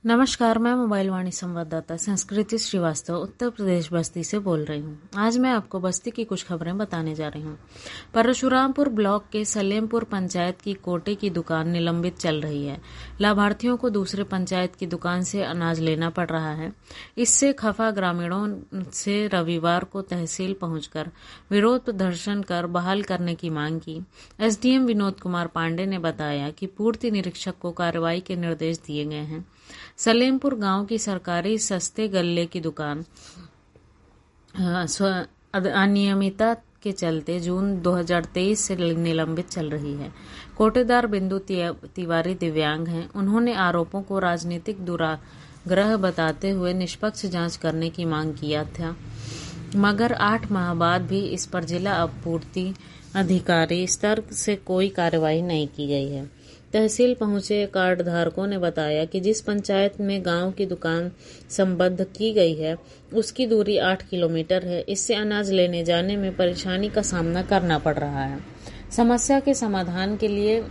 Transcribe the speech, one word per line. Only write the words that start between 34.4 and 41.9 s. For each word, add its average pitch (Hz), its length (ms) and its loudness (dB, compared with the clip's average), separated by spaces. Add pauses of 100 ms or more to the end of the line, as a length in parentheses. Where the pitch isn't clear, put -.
स्व-, 190 380 0 (300)
अद-, 190 120 0
अनियमितता 196 880 2
के - 380 -8
चलते 165 480 -2
जून 185 400 -2
दो 175 120 2
हज़ार 175 320 2
तेईस 190 360 0
से 190 160 -2 (180)
निलंबित 165 540 0
चल 156 220 -4
रही 147 220 -4
है। 143 200 -8 (460)
कोटेदार 240 480 4
बिंदु 196 320 0
ति-, 175 360 -2 (200)